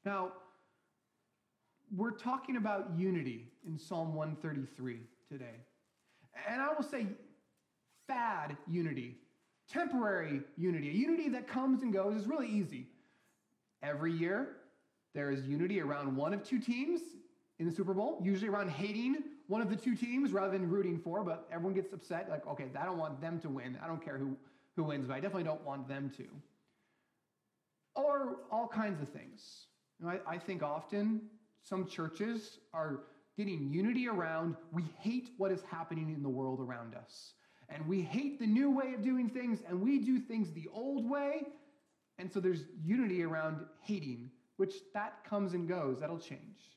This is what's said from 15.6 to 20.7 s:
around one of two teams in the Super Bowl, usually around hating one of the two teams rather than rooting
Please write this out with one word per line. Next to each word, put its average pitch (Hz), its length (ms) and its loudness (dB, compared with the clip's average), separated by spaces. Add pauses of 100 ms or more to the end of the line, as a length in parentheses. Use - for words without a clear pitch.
around 143 340 0
one 151 200 2
of 202 80 -2
two 254 160 0
teams 277 420 2 (580)
in 165 80 0
the 165 60 2
Super 185 220 0
Bowl, 220 280 0
usually 196 260 2
around 196 220 2
hating 208 460 2 (300)
one 220 160 2
of 190 80 2
the 214 60 2
two 240 200 2
teams 247 360 2
rather 190 200 4
than 185 160 2
rooting 180 300 4